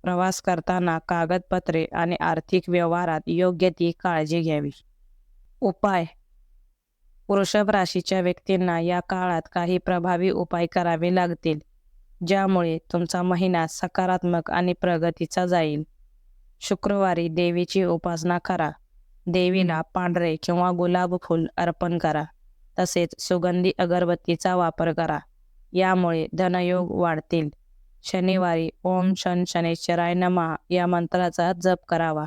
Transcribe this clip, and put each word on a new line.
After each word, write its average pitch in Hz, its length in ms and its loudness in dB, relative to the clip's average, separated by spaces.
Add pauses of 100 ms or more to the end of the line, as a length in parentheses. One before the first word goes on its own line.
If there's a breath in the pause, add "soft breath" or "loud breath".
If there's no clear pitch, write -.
प्रवास 180 400 -2
करताना 175 560 0
कागदपत्रे 170 920 -2
आणि 170 280 -2
आर्थिक 165 480 0
व्यवहारात 170 580 0
योग्य 180 440 2
ती 170 300 -2
काळजी 165 400 0
घ्यावी. 151 300 -2 (920)
उपाय. 190 440 0 (1200)
वृषभ 202 420 2
राशीच्या 185 500 0
व्यक्तींना 180 600 0
या 175 200 0
काळात 180 420 -2 (100)
काही 180 260 0
प्रभावी 180 520 0
उपाय 170 360 -2
करावे 175 480 0
लागतील, 170 440 0 (680)
ज्यामुळे 185 520 2 (140)
तुमचा 180 300 -2
महिना 180 440 2
सकारात्मक 180 840 -2
आणि 180 220 0
प्रगतीचा 170 760 -2
जाईल. 156 360 0 (760)
शुक्रवारी 190 680 0
देवीची 175 560 0
उपासना 175 540 0
करा. 165 320 -2 (560)
देवीला 180 540 2
पांढरे 170 560 -2
किंवा 175 340 0
गुलाब 180 520 0
फूल 165 240 0 (100)
अर्पण 170 420 -2
करा. 156 260 0 (540)
तसेच 175 400 0
सुगंधी 180 600 0
अगरबत्तीचा 175 800 0
वापर 165 360 0
करा. 160 260 -2 (540)
यामुळे 180 600 2
धनयोग 180 580 0
वाढतील. 165 580 0 (560)
शनिवारी 180 680 0 (140)
ओम 185 300 2
शन 180 320 0
शनैश्चराय 170 680 0
नमः 180 400 2 (160)
या 180 160 2
मंत्राचा 175 680 0
जप 180 260 0 (100)
करावा. 160 380 -2